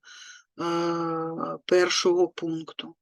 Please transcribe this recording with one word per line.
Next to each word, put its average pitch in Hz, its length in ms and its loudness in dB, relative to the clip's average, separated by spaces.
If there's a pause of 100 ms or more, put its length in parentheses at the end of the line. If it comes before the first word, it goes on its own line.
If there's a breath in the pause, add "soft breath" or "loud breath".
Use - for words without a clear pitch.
(600 loud breath)
е, 165 1040 -2
першого 180 640 4
пункту. 160 720 -8